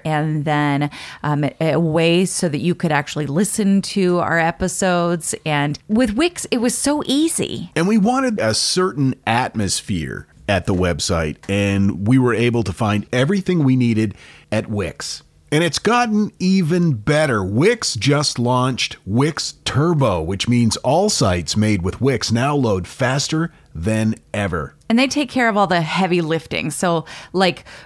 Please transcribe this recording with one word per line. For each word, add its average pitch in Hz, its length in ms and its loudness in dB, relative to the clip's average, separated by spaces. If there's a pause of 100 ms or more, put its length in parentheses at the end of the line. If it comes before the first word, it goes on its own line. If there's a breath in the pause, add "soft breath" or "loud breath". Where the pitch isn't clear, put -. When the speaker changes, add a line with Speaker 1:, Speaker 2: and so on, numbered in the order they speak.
Speaker 1:
and 156 400 0
then, 147 460 0 (340 loud breath)
um, 147 220 0
a, - 160 -4
a 156 180 0
way 170 460 2
so 180 240 -2
that 143 100 -4
you 170 160 0
could 165 160 -2
actually 147 360 -2
listen 196 540 0 (140)
to 180 240 2
our 165 200 0
episodes." 175 920 0 (120)
And 147 420 -2
with 214 280 2
Wix, 339 360 -2
it 254 60 0
was 233 200 0
so 294 280 0
easy. 277 720 -2
Speaker 2:
And 170 100 2
we 220 100 4
wanted 247 440 0
a 110 120 0
certain 147 600 0 (100)
atmosphere 110 600 -2
fear 69 420 -6 (200)
at 98 180 0
the 101 100 0
website, 82 640 -2 (120)
and 98 580 0
we 131 120 6
were 123 140 2
able 117 300 2
to 95 100 -4
find 104 400 0
everything 175 500 0
we 131 120 4
needed 110 400 0 (360 loud breath)
at 107 180 -2
Wix. - 540 -8 (280)
And 151 120 2
it's 165 160 -2
gotten 214 600 0
even 175 540 2
better. 123 500 2
Wix 151 520 0
just 139 440 0
launched 123 680 0
Wix 131 480 0 (100)
Turbo, 135 580 2
which 95 280 -4
means 120 280 4
all 175 320 2
sites 90 460 0
made 104 260 2
with 90 200 -4
Wix 127 300 0
now 131 240 0
load 104 320 0
faster 143 640 -2 (200 soft breath)
than 110 420 0 (180)
ever. 90 420 -4 (140)
Speaker 1:
And 226 100 2
they 269 80 2
take 277 220 -4
care 247 180 0
of 214 80 0
all 202 120 2
the 170 140 2
heavy 170 400 0
lifting. 156 500 -4
So, 170 340 -2 (260 loud breath)
like, 180 320 0 (220 loud breath)